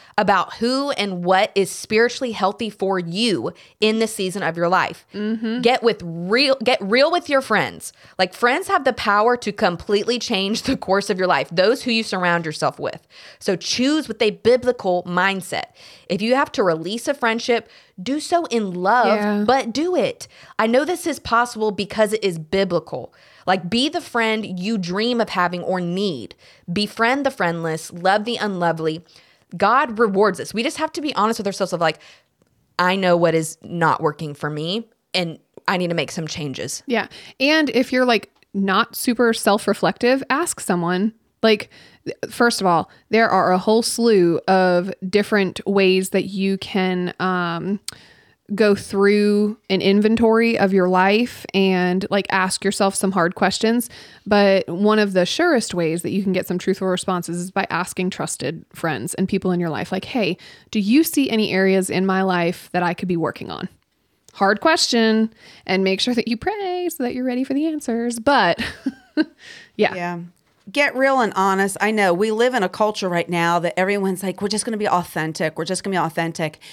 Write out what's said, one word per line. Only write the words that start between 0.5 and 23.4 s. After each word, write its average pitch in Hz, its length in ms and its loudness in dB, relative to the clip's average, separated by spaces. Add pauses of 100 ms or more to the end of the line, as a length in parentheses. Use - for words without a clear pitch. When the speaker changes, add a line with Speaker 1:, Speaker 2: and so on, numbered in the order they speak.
Speaker 1:
who 262 360 -2
and 185 340 -4
what 190 300 4
is 190 160 0
spiritually 233 640 -2
healthy 208 360 -2
for 190 300 -2
you 170 540 -2 (280)
in 220 200 2
this 226 140 -2
season 190 280 -4
of 165 160 -2
your 170 100 0
life. 175 460 0
Speaker 2:
Mm-hmm. 220 480 -4
Speaker 1:
Get 247 200 2
with 220 220 0
real, 202 580 0
get 247 200 2
real 247 280 4
with 349 200 -2
your 269 100 4
friends. 147 520 -4 (260)
Like, 185 160 -2
friends 269 340 0
have 359 160 0
the 262 80 4
power 220 460 2
to 208 140 -6
completely 208 640 0
change 202 440 -2
the 262 140 -2
course 196 320 -2
of 202 80 0
your 185 120 0
life. 143 220 2
Those 196 340 2
who 240 80 -2
you 226 100 0
surround 175 420 0
yourself 151 340 -4
with. - 280 -8 (320)
So 190 180 -2
choose 277 520 -2
with 214 120 -8
a 214 120 2
biblical 226 720 0
mindset. 180 640 -2 (440)
If 190 100 -2
you 233 140 2
have 285 180 0
to 262 100 -2
release 180 460 -2
a 285 60 -2
friendship, 233 560 -2 (300)
do 262 200 -4
so 339 260 0
in 214 280 -2
love, 208 320 2
Speaker 2:
Yeah. 208 400 0
Speaker 1:
but 240 260 0
do 339 240 -2
it. 190 320 -2 (300)
I 220 80 2
know 254 180 2
this 349 220 -4
is 294 120 -4
possible 226 540 -2
because 208 400 0
it 214 100 -2
is 180 160 -2
biblical. 170 760 -4 (340)